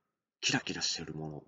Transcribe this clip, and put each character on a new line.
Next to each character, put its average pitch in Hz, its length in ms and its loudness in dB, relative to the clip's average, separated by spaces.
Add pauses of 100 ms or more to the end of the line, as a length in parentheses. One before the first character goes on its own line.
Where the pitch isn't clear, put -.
(400)
キ - 140 4
ラ 123 60 4
キ - 120 -2
ラ 90 80 -4
し - 140 2
て 85 80 -4
い - 20 -6
る 80 80 -4
も 78 160 -4
の 73 200 -8